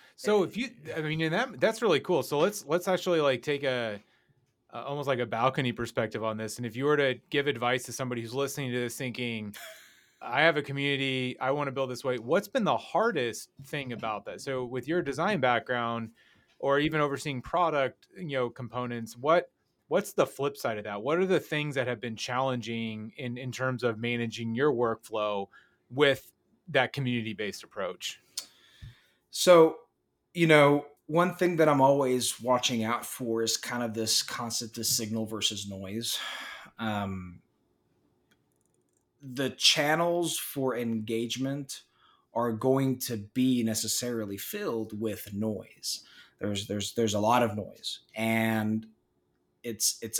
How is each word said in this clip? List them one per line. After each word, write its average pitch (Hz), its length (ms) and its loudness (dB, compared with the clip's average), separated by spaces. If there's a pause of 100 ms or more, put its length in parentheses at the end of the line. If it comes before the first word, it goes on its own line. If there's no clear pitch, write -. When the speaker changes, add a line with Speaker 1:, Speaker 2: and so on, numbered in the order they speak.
(160)
Speaker 1:
So 208 280 2
if 156 120 -6
you, 247 140 -4 (260)
I 160 40 -4
mean, 156 200 -2
and 160 140 2
that, 220 260 -2
that's 220 220 2
really 170 180 4
cool. 151 220 2
So 147 160 -2
let's, 202 280 2
let's 175 220 0
actually, 180 320 2
like, 131 220 2
take 143 220 -2
a, 117 360 -2 (680)
a, 117 80 -12
almost 143 300 -6
like 131 100 2
a 120 80 0
balcony 123 460 2
perspective 113 520 -4
on 110 140 -2
this. 110 180 -8
And 123 80 -8
if 107 100 -6
you 131 120 -2
were 151 100 6
to 135 200 2 (120)
give 143 200 0
advice 123 360 0
to 123 80 -10
somebody 123 300 -6
who's 113 100 -10
listening 135 400 -4
to 123 80 -2
this 120 160 -4
thinking, 117 580 -6 (680)
"I 123 200 0
have 160 140 6
a 147 60 0
community, 135 760 -2
I 127 120 0
wanna 143 220 -2
build 131 180 -2
this 120 140 -8
way," 127 140 0
what's 160 300 0
been 240 160 -2
the 143 140 4
hardest 160 720 -2 (160)
thing 135 260 -8
about 107 320 -6
that? 98 160 -10
So 131 240 -4
with 123 240 -6
your 170 140 0
design 151 380 0
background 117 720 0 (480)
or 139 180 4
even 156 220 2
overseeing 139 420 -2
product, 151 640 0 (100)
you 151 220 -4
know, 123 100 0
components, 120 680 -8
what, 156 340 2 (380)
what's 196 240 0
the 165 120 4
flip 143 320 -4
side 113 220 -2
of 101 60 -8
that? 104 180 -6
What 151 160 2
are 190 80 2
the 185 140 4
things 147 340 -4
that 127 140 0
have 120 120 -4
been 117 140 -6
challenging 113 1000 -4
in, 123 200 -8
in 127 140 -8
terms 127 320 -2
of 117 160 0
managing 117 560 -2
your 139 180 4
workflow 107 760 0 (420)
with 139 400 4 (380)
that 131 240 2
community-based 110 720 -2
approach? - 560 -8 (1120)
Speaker 2:
So, 165 460 8 (560)
you 170 120 4
know, 147 400 8 (200)
one 175 280 2
thing 180 220 2
that 156 120 6
I'm 139 120 4
always 131 600 4
watching 120 440 0
out 113 200 -2
for 113 380 -4
is 113 140 0
kind 120 260 -6
of 117 100 -4
this 110 300 0
concept 117 560 -8
of 113 80 -4
signal 110 400 -2
versus 101 420 -6
noise. 98 480 -6 (640)
Um, 98 600 -6 (1800)
the 131 300 -4
channels 165 880 2
for 131 380 -2
engagement 117 1080 -2 (500)
are 117 200 2
going 131 480 2
to 120 160 -4
be 123 480 2
necessarily 110 720 -2
filled 113 640 -6
with 104 340 -6
noise. - 720 -4 (340)
There's, 101 280 -4
there's, 101 280 -4
there's 107 200 2
a 101 60 0
lot 120 240 4
of 104 100 -2
noise, - 460 -10 (160)
and 110 680 0 (800)
it's, - 400 -2
it's 113 180 -6